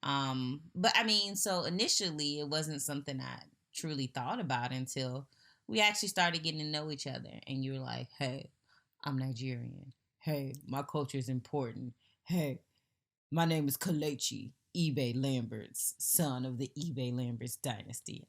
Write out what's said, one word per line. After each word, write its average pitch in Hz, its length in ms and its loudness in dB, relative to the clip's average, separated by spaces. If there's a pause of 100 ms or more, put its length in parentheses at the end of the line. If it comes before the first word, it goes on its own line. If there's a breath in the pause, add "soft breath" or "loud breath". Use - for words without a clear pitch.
Um, 135 580 0 (140)
but, 180 220 4
I 226 80 6
mean, 208 320 2
so 190 280 2
initially, 156 760 2
it 147 80 -2
wasn't 151 340 0
something 143 380 -2
I 127 220 -8 (320)
truly 147 320 -2
thought 135 340 -2
about 127 320 0
until 131 540 -4 (400 soft breath)
we 220 140 0
actually 208 300 6
started 170 320 4
getting 160 180 -2
to 151 60 -2
know 151 240 -2
each 143 160 -4
other. 127 400 -8
And 135 180 -2
you 135 80 -2
were 135 60 -4
like, 123 300 -4 (100)
Hey, 139 320 -4 (540 soft breath)
I'm 139 140 0
Nigerian. 127 760 -4 (280)
Hey, 139 340 -2 (120)
my 135 160 -2
culture 139 360 -2
is 123 100 -2
important. 123 680 -2 (300 soft breath)
Hey, 160 360 0 (680)
my 165 140 4
name 160 240 4
is 139 80 2
Kelechi 151 760 0 (240)
Ibe 139 460 2
Lamberts, 120 760 -2
son 131 460 2
of 127 140 -4
the 135 200 -2
Ibe 127 380 -2
Lamberts 120 400 -2
dynasty. 107 720 -6